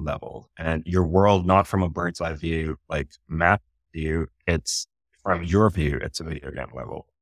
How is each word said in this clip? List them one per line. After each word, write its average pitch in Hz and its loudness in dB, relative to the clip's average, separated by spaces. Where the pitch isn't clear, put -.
level, - -8
and 80 -4
your 87 2
world, 95 4
not 95 4
from 98 0
a 87 0
bird's 87 -6
eye 82 -2
view, 80 -4
like, 78 -4
map 85 2
view, 78 -2
it's - -2
from 87 -2
your 98 4
view, 78 0
it's - -10
a 82 -8
video 71 -10
game 69 -10
level. 64 -12